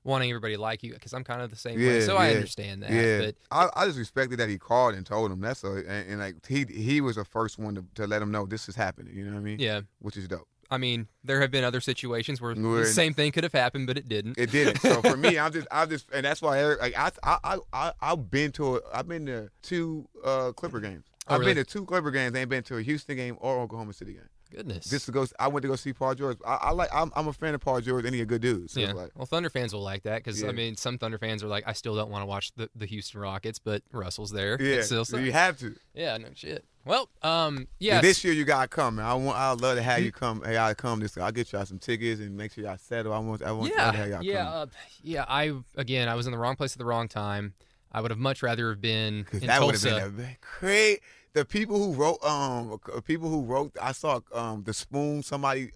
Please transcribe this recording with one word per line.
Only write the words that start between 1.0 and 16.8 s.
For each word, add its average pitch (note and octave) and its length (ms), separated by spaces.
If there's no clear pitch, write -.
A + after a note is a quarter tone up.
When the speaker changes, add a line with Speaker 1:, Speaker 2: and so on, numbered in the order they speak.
Speaker 1:
I'm C3 80
kinda B2 240
the A2+ 80
same A2+ 240
Speaker 2:
Yeah, B2 120
Speaker 1:
way, A#2 100
so F#3+ 160
I F3+ 140
Speaker 2:
yeah. A2+ 40
Speaker 1:
understand G2+ 480
that, G#2+ 80
Speaker 2:
Yeah. A2+ 300
Speaker 1:
but G#2+ 160
Speaker 2:
I, E3+ 160
I G3+ 40
just D#3+ 100
respected B2 440
that A2 80
he G2 100
called A#2+ 380
and F#2+ 100
told G#2 240
him. F#2 100
That's A#2 220
a, G2 60
and, G2 200
and, G#2 80
like, F#2+ 300
he, C#3 200
he A#2+ 320
was B2+ 140
the G#2 100
first A2 360
one G#2+ 160
to, F#2+ 80
to G#2+ 140
let G#2+ 120
him G#2 120
know G#2 140
this G#2+ 220
is F#2 60
happening, G2+ 400
you G2 100
know G2+ 100
what G#2 40
I G2+ 60
mean? G#2+ 160
Speaker 1:
Yeah. G#2+ 220
Speaker 2:
Which G#2 160
is F#2+ 100
dope. F2 220
Speaker 1:
I C3+ 100
mean, A#2+ 280
there C3+ 180
have C3 120
been C3+ 100
other B2 180
situations B2 600
where A#2 160
Speaker 2:
Where A2+ 240
Speaker 1:
the A2+ 60
same D#3 280
thing D3 160
could E3 140
have E3 80
happened, C3 340
but B2+ 100
it C3 120
didn't. G#2+ 280
Speaker 2:
It A#2+ 140
didn't. C#3+ 300
So A3 200
for B3 160
Speaker 1:
<laughs> - 0
Speaker 2:
me, E3 220
I'm D3+ 140
just, D3+ 180
I'm D#3+ 180
just, D#3 240
and C3+ 140
that's D3+ 160
why, C#3+ 160
Eric, D3 220